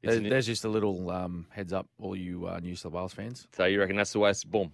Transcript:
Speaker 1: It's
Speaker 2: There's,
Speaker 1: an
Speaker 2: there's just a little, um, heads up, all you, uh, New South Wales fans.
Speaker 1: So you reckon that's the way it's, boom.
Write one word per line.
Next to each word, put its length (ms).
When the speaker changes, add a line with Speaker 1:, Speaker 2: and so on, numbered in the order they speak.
Speaker 1:
It's 120
Speaker 2:
There's, 40
Speaker 1:
an 120
Speaker 2:
there's 180
just 180
a 40
little, 420
um, 380
heads 240
up, 140
all 140
you, 320
uh, 120
New 160
South 180
Wales 200
fans. 420
Speaker 1:
So 100
you 140
reckon 180
that's 160
the 60
way 120
it's, 120
boom. 300